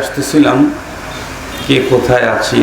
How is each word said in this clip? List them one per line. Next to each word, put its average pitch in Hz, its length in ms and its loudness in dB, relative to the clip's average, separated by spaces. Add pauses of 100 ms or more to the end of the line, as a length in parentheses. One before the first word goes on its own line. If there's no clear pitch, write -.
আসতেছিলাম, 135 580 2 (1080)
কে 139 120 2 (140)
কোথায় 120 440 2
আছি - 280 -2